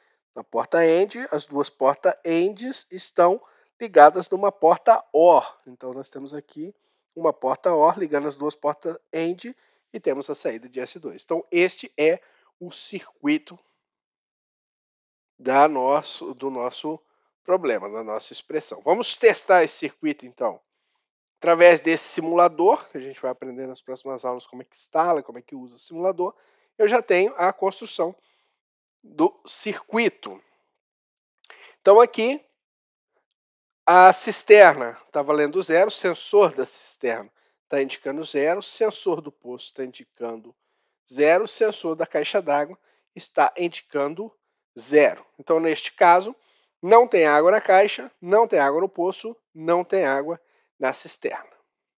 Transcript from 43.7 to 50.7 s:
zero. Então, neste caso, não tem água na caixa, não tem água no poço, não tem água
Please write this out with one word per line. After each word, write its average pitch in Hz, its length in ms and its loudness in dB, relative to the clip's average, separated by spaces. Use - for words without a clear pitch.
zero. 127 480 2
Então, 160 200 -2
neste 160 340 -4
caso, 185 440 4
não 233 280 6
tem 170 180 2
água 151 240 4
na 208 100 2
caixa, 202 500 2
não 208 260 2
tem 202 120 -2
água 143 220 0
no 190 80 -2
poço, 190 480 -8
não 165 300 -2
tem 190 200 -2
água 139 360 -4